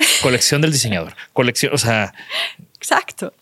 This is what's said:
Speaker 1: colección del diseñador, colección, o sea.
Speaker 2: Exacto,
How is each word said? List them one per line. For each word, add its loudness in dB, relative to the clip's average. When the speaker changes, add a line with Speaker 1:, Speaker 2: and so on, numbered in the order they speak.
Speaker 1:
colección 2
del 4
diseñador, -2
colección, 0
o 2
sea. 2
Speaker 2:
Exacto, -8